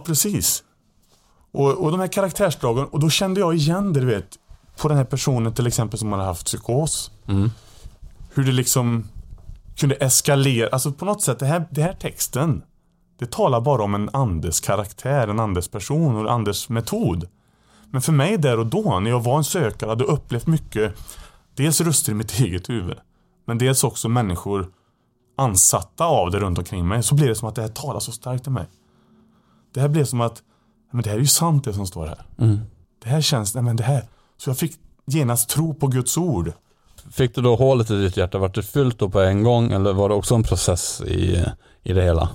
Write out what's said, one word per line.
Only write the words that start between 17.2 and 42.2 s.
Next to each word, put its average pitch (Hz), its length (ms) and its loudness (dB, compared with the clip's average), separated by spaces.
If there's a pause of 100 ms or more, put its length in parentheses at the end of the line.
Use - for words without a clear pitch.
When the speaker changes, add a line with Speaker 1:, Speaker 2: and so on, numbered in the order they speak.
Speaker 1:
Men 131 80 -2
för 165 100 0
mig 160 260 4
där 131 220 2
och 117 60 0
då, 143 340 0
när 107 100 0
jag 123 140 2
var 123 140 2
en 156 60 2
sökare, 113 460 -2
hade 113 140 0
upplevt 131 440 -2
mycket, 107 460 0 (640)
dels 147 260 0
röster 139 300 0
i 107 40 -2
mitt 104 240 -4
eget 90 300 0
huvud, 92 280 -4 (500)
men 117 100 -2
dels 131 260 2
också 113 260 -2
människor 98 580 -2 (720)
ansatta 113 680 0
av 107 260 2
det 101 80 0
runt 92 180 -2
omkring 87 300 -4
mig, 113 160 0
så - 120 2
blir 143 120 4
det 110 80 2
som 110 140 -6
att 107 60 -10
det 120 60 -4
här 110 80 -4
talar 110 300 -8
så - 120 -8
starkt 127 320 -8
till 139 80 -6
mig. 95 140 -4 (1080)
Det 127 80 -2
här 143 60 2
blir 151 180 2
som 120 160 -2
att, 113 200 -2 (500)
men 120 120 -2
det 104 60 -4
här 104 80 -2
är 120 40 2
ju 147 60 4
sant 156 360 2
det 107 100 -4
som 101 140 -4
står 82 200 -8
här. - 180 -12 (120)
Speaker 2:
Mm. 107 220 2 (440)
Speaker 1:
Det 113 60 -10
här 151 120 2
känns, 110 340 -2
nej 123 80 -2
men 120 120 0
det 117 80 -2
här. 131 200 0 (340)
Så - 120 -8
jag 127 80 -2
fick - 180 -2 (300)
genast 131 440 0
tro 156 240 0
på 143 140 0
Guds 127 300 0
ord. 107 340 0 (600)
Speaker 2:
Fick 127 240 0
du 131 60 0
då 120 140 6
hålet 123 360 4
i 101 100 2
ditt 95 160 2
hjärta, 92 200 0
vart 95 180 0
det 107 80 -2
fyllt 127 360 0
då 101 100 0
på 98 120 2
en 98 220 4
gång, 117 280 4
eller 98 220 2
var 98 160 2
det 104 60 4
också 104 200 2
en 113 80 4
process - 580 0
i, 90 440 0 (380)
i 90 100 -2
det 92 100 4
hela? 82 320 4